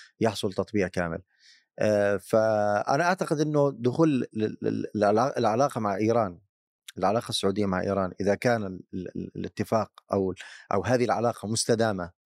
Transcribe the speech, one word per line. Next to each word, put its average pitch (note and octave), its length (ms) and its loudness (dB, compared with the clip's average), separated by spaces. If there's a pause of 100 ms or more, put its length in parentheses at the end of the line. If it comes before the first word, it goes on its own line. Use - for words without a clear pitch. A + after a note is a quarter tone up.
(220)
يحصل G#2 320 0
تطبيع F#2+ 340 0
كامل. E2+ 340 -4 (580)
آه، G2+ 380 2
فأنا A2 880 2
أعتقد F3 360 0
أنه D3 400 2
دخول B2 560 2
ال-، A2 320 -2
ال-، A2 280 -4
العلا-، G#2+ 420 2
العلاقة A#2+ 440 2
مع G2+ 160 -2
إيران، A2 420 0 (580)
العلاقة G2 320 0
السعودية G2+ 360 -2
مع F#2 160 0
إيران، F#2+ 300 -2 (100)
إذا G2 140 2
كان A#2 280 0
ال-، F#2+ 180 -10 (120)
ال-، F#2 220 -8
ال-، F2+ 200 -8
الاتفاق G2 560 -2 (220)
أو، F#2+ 200 0 (380)
أو G2 120 0
هذه A#2+ 220 2
العلاقة G#2+ 420 -2
مستدامة G#2+ 640 0 (140)